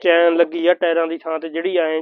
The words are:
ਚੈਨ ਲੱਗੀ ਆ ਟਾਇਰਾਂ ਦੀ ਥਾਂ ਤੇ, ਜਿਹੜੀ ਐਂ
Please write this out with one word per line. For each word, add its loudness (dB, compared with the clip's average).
ਚੈਨ 4
ਲੱਗੀ 0
ਆ 4
ਟਾਇਰਾਂ 0
ਦੀ -6
ਥਾਂ -6
ਤੇ, -10
ਜਿਹੜੀ -4
ਐਂ 0